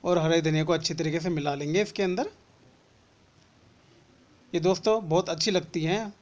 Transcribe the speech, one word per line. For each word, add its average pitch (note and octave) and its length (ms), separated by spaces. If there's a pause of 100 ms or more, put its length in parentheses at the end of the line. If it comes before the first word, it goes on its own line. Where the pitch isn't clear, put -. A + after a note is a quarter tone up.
और F3 140
हरे E3 240
धनिया D#3 220
को E3 100
अच्छी D#3+ 200
तरीके D#3+ 260
से E3+ 100
मिला D3 260
लेंगे D3 260
इसके G#3 220
अंदर। F#3+ 260 (2250)
ये F3 60
दोस्तों F#3 340 (100)
बहुत F3 260
अच्छी E3 220
लगती F3 320
हैं G3+ 380